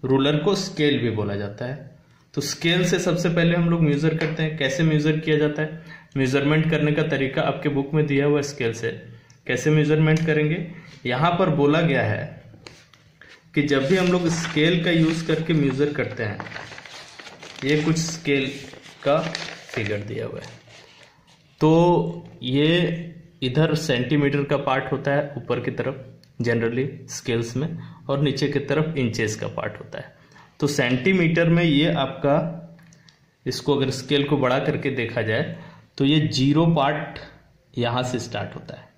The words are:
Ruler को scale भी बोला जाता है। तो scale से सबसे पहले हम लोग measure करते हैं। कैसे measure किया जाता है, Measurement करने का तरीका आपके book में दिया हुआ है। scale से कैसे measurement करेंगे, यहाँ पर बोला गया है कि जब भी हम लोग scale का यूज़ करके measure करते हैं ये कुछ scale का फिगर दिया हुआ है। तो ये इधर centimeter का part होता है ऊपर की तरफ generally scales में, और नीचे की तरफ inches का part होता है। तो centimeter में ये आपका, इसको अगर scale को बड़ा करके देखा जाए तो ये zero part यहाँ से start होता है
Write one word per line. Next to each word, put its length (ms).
Ruler 320
को 180
scale 440
भी 120
बोला 260
जाता 280
है। 260
तो 60
scale 440
से 140
सबसे 300
पहले 280
हम 140
लोग 100
measure 360
करते 260
हैं। 160
कैसे 240
measure 360
किया 180
जाता 260
है, 200
Measurement 540
करने 220
का 100
तरीका 400
आपके 260
book 260
में 120
दिया 200
हुआ 100
है। 60
scale 300
से 180
कैसे 240
measurement 560
करेंगे, 400
यहाँ 320
पर 120
बोला 300
गया 220
है 400
कि 80
जब 260
भी 80
हम 160
लोग 160
scale 560
का 60
यूज़ 360
करके 280
measure 380
करते 300
हैं 160
ये 240
कुछ 160
scale 480
का 140
फिगर 840
दिया 260
हुआ 140
है। 160
तो 800
ये 720
इधर 340
centimeter 680
का 140
part 340
होता 200
है 240
ऊपर 240
की 120
तरफ 320
generally 440
scales 460
में, 220
और 120
नीचे 280
की 120
तरफ 380
inches 380
का 120
part 300
होता 200
है। 180
तो 80
centimeter 800
में 140
ये 320
आपका, 420
इसको 300
अगर 160
scale 320
को 140
बड़ा 220
करके 320
देखा 300
जाए 340
तो 60
ये 240
zero 400
part 500
यहाँ 280
से 180
start 340
होता 220
है 220